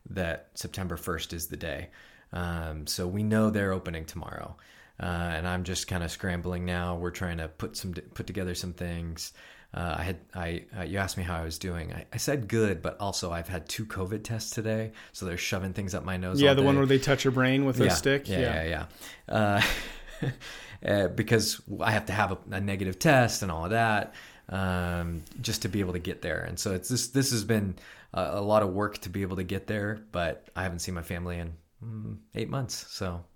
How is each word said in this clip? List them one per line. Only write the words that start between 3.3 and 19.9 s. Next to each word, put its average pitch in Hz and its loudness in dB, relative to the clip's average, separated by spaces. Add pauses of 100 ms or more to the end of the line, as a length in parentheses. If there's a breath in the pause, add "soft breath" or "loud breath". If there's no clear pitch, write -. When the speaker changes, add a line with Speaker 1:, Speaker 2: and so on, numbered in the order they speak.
Speaker 1:
they're 101 2
opening 82 -4
tomorrow. - -10 (460 loud breath)
Uh, 90 -2
and 85 0
I'm 90 0
just 87 -4
kinda 87 -2
scrambling 90 -2
now. 87 0
We're 87 -2
trying 85 -4
to 82 -4
put - -8
some, 92 -6
put - -8
together 92 -2
some 87 -6
things. 85 -6 (420 loud breath)
Uh, 85 -2
I 80 -4
had, 87 -4 (180)
I, 85 -4 (120)
uh, 95 -6
you 85 -4
asked 95 -2
me 92 -2
how 87 -2
I 82 -4
was 80 -6
doing. 85 -6
I, - -10
I 113 -6
said 135 0
good, 104 4
but - -4
also 95 -2
I've 85 -4
had 85 -6
two 110 -4
covid 98 -4
tests 113 -4
today, 110 -2 (220 loud breath)
so - -8
they're 87 -2
shoving 95 -2
things 98 -4
up 82 -4
my 92 -2
nose 92 2
Speaker 2:
Yeah, 143 12
Speaker 1:
all 135 8
Speaker 2:
the 135 6
one 139 8
Speaker 1:
day. 139 6
Speaker 2:
where 139 6
they 135 8
touch 135 2
your 135 6
brain 131 4
with 123 2
a 131 8
Speaker 1:
Yeah, 123 6
Speaker 2:
stick? 139 2
Speaker 1:
yeah, 95 2
Speaker 2:
Yeah. 80 2
Speaker 1:
yeah, 82 -2 (440 loud breath)
yeah. 104 4 (580 loud breath)